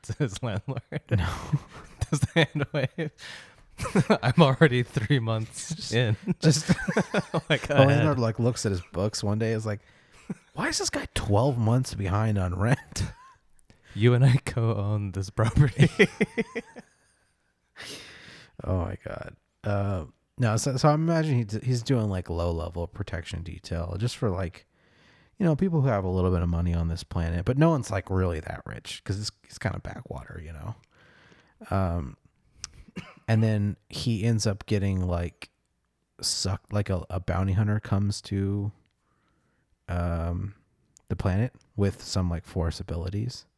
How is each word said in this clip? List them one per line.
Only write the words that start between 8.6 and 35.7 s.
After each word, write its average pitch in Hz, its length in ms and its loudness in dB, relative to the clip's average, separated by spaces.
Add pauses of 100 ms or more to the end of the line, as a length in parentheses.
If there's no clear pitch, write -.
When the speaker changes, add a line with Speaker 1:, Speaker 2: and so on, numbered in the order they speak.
Speaker 2:
at 104 80 2
his 90 80 0 (120)
books 101 300 -2
one 104 160 0
day, 113 140 0
is 110 140 -2
like, 104 140 -4 (760)
"Why 233 140 -2
is 320 100 -2
this 359 120 -2
guy 277 240 -6
twelve 120 440 2
months 120 360 2
behind 101 440 0
on 90 200 -2
rent?" - 460 0 (440)
<laughs> - 460 -20
Speaker 1:
"You 117 200 4
and 123 100 6
I 131 200 6
co-own 104 680 -2
this 98 180 -6
property." 135 640 4
<laughs> 220 140 6 (2500)
Speaker 2:
Oh 92 140 0
my 92 260 -4
God. - 320 -12 (280)
Uh, 101 400 -2 (340)
no, 113 180 2
so, 131 200 -2
so 156 120 4
I'm 156 200 2
imagining 156 400 2
he's, 107 140 -4
he's 123 200 0
doing, 117 260 0
like, 92 200 -2
low-level 85 600 -2
protection 85 540 -8
detail 85 560 -6
just 120 180 -2
for, 113 140 0
like, 90 360 -6 (720)
you 196 80 2
know, 156 80 4
people 165 260 2
who 135 80 2
have 101 160 2
a 92 40 0
little 92 240 4
bit 85 100 2
of 87 60 0
money 85 260 0
on 82 140 0
this 82 160 -4
planet, 85 400 -2
but 127 140 2
no 160 120 6
one's, 139 200 0
like, 95 200 -4
really 92 300 2
that - 260 -10
rich - 380 -12
'cause 101 160 -4
it's, 110 100 -6 (140)
it's - 140 -20
kinda 98 220 -4
backwater, - 640 -12
you 80 80 -12
know? 87 220 -10 (960)
Um, 87 460 0 (1120)
and 110 140 4
then 104 340 2 (120)
he 113 360 -2
ends 113 220 2
up 101 200 -2
getting, 95 400 0
like, 87 440 -4 (680)